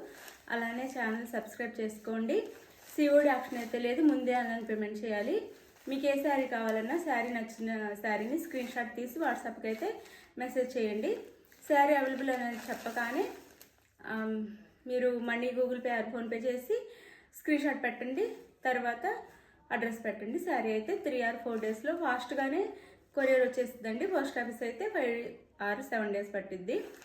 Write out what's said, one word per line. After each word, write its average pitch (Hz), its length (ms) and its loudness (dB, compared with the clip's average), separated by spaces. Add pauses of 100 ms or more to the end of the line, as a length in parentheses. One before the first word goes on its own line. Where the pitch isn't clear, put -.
(500)
అలానే 233 380 -2
ఛానల్ 233 400 -2
సబ్స్క్రైబ్ 226 500 -6
చేసుకోండి. 226 600 -2 (520)
సీఓడీ 294 400 8
ఆప్షన్ 247 320 2
అయితే 233 180 -4
లేదు, 247 240 2
ముందే 254 320 6
ఆన్‌లైన్ 233 320 0
పేమెంట్ 214 320 -2
చేయాలి. 220 360 0 (520)
మీకు 269 200 0
ఏ 277 120 4
శారీ 277 280 4
కావాలన్నా 226 540 0
శారీ 247 300 0
నచ్చిన 226 380 -4 (260)
శారీని 214 440 0
స్క్రీన్ 247 340 -6
షాట్ 233 220 -4
తీసి 247 240 -6
WhatsApp-కి 233 500 -2
అయితే 269 200 -2 (480)
మెసేజ్ 247 340 -2
చేయండి. 220 400 0 (520)
శారీ 285 320 8
అవైలబుల్ 262 360 2
అనేది 240 320 -2
చెప్పగానే, 240 600 -2 (760)
ఆమ్, 220 360 -4 (500)
మీరు 247 240 2 (120)
మనీ 240 280 -2
Google 247 320 0
Pay 247 120 0
or 220 120 0
PhonePe 226 360 -4
చేసి 254 340 0 (600)
స్క్రీన్ 294 280 2
షాట్ 285 180 0
పెట్టండి. 254 420 -2 (380)
తర్వాత 240 420 0 (680)
అడ్రస్ 226 320 0
పెట్టండి. 214 380 -4
శారీ 254 320 0
అయితే 214 260 0
three 254 240 0
or 233 160 2
four 233 220 -2
డేస్‌లో 220 380 -2
ఫాస్ట్గానే 269 640 0 (520)
కొరియర్ 262 300 6
వచ్చేస్తుందండి. 240 640 0
పోస్ట్ 349 320 0
ఆఫీస్ 233 240 -4
అయితే 240 240 -4
five 262 300 0 (440)
or 202 220 0
seven 220 280 -2
డేస్ 202 200 -2
పట్టిద్ది. 196 460 -4 (280)